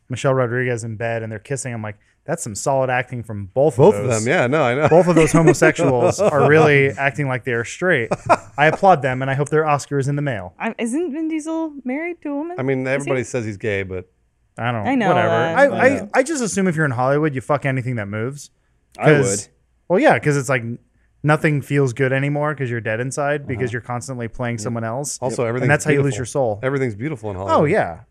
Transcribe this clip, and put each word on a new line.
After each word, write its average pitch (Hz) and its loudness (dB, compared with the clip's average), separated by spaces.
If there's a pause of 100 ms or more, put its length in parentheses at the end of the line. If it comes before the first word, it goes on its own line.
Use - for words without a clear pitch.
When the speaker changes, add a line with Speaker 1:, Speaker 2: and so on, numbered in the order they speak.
Speaker 1:
Michelle 131 0
Rodriguez 123 0
in 113 -8
bed, 117 -4
and 110 -8
they're 110 -8
kissing. 131 -8
I'm 113 -8
like, 107 -10 (260)
"That's 165 -6
some 107 -10
solid 135 -2
acting 123 -4
from 101 -10
both 131 2
of - -6
Speaker 2:
Both 190 8
of 104 -4
Speaker 1:
those." 110 0
Speaker 2:
them, 120 0
yeah, 147 2
no, 147 2
I 120 2
know. 147 2
Speaker 1:
Both 170 6
of 170 4
those 160 6
homosexuals 160 4
Speaker 2:
<laughs> 190 2
Speaker 1:
are 139 4
really 143 6
acting 139 -2
like 127 -4
they 131 -4
are 117 -2
straight. 160 -2 (480)
I 147 4
applaud 175 4
them, 127 -2
and 135 -2
I 135 0
hope 139 -2
their 156 2
Oscar 143 0
is 131 -2
in 143 -2
the 147 -4
mail. 104 -6
Speaker 3:
I'm, 208 -6
isn't 262 -4
Vin 320 -6
Diesel 320 -4 (100)
married 320 -8
to 302 -10
a 285 -6
woman? 339 -8
Speaker 2:
I 127 -6
mean, 131 -2
Speaker 3:
Is 131 -4
he? 131 0
Speaker 2:
everybody 139 -2
says 123 -6
he's 107 -8
gay, 98 -2
but 92 -10 (480)
Speaker 1:
I 120 -2
don't, 117 -4
Speaker 3:
I 269 0
know 208 2
Speaker 1:
whatever. 131 2
Speaker 3:
that, 165 0
Speaker 1:
I, - 6
Speaker 3:
but - -2
Speaker 1:
I, 247 4
Speaker 4:
Yeah. 214 -2
Speaker 1:
I 269 2
just 285 -2
assume 190 0
if 156 0
you're 160 2
in 139 0
Hollywood, 139 0
you 127 -4
fuck 143 -2
anything 127 -2
that 101 -6
moves. 113 -8 (460)
Speaker 4:
I 135 6
would. 147 8
Speaker 1:
'Cause, 98 -2 (400)
well, 180 4
yeah, 254 6
'cause 143 0
it's 135 -4
like 127 0 (600)
nothing 151 2
feels 139 0
good 131 0
anymore 147 -2
'cause 131 -6
you're 117 -4
dead 110 -4
inside 143 -4
because 127 -4
Speaker 4:
Uh-huh. - -6
Speaker 1:
you're 120 -6
constantly 120 -8
playing 120 -6
Speaker 4:
Yep. 107 -8
Speaker 1:
someone 117 -6
else. 131 -6
Speaker 2:
Also, 127 -4
Speaker 1:
And 113 0
Speaker 2:
everything's 127 -2
Speaker 1:
that's 147 2
how 151 0
you 143 4
lose 139 0
Speaker 2:
beautiful. 113 -8
Speaker 1:
your 123 -4
soul. 110 -2
Speaker 2:
Everything's 131 -2
beautiful 110 -8
in 92 -8
Speaker 1:
Oh, 95 -6
Speaker 2:
Hollywood. 170 2
Speaker 1:
yeah. 98 -2 (120)